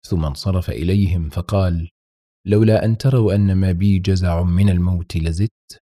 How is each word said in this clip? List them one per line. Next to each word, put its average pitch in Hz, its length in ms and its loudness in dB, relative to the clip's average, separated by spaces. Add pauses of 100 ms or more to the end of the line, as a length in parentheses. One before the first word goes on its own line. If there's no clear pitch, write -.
ثم 82 180 -2
انصرف 90 460 -4
إليهم 85 580 0
فقال: 87 600 -2 (580)
"لولا 107 380 2
أن 110 140 0
تروا 117 360 2
أن 101 180 2
ما 95 200 2
بي 98 260 2
جزع 90 440 0
من 90 280 2
الموت 87 460 -2
لزدت". 82 720 -4